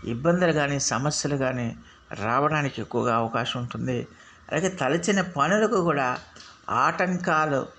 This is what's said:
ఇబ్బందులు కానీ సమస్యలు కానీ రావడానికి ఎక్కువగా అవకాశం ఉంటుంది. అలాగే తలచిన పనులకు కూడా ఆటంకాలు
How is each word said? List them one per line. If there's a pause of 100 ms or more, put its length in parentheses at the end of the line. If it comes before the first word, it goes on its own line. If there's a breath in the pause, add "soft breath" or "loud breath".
ఇబ్బందులు
కానీ
సమస్యలు
కానీ (360 loud breath)
రావడానికి
ఎక్కువగా
అవకాశం
ఉంటుంది. (440 loud breath)
అలాగే
తలచిన
పనులకు
కూడా (520 loud breath)
ఆటంకాలు (120)